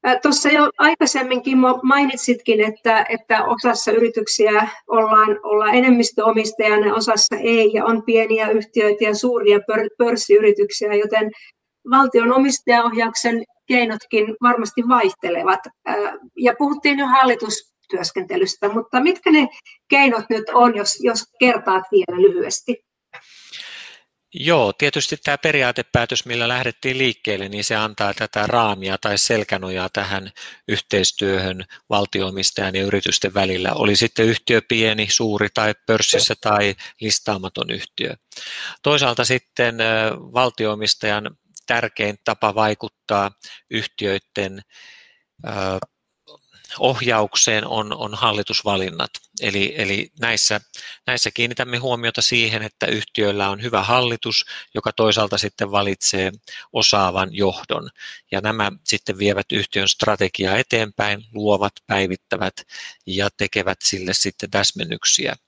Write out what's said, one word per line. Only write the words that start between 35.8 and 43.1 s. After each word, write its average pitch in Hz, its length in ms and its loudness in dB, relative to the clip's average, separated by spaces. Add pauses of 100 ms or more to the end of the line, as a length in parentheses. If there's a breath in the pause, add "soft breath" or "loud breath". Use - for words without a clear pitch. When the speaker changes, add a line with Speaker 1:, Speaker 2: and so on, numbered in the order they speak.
Speaker 2:
pörssissä - 540 0
tai 104 340 0 (260 loud breath)
listaamaton 104 680 -4
yhtiö. 120 440 -8 (680 loud breath)
Toisaalta 135 420 2
sitten, 120 560 -2
ö, 113 40 2 (320)
valtio-omistajan 107 1200 -2 (300)
tärkein 113 580 -2
tapa 107 300 0
vaikuttaa 107 760 -2 (400 loud breath)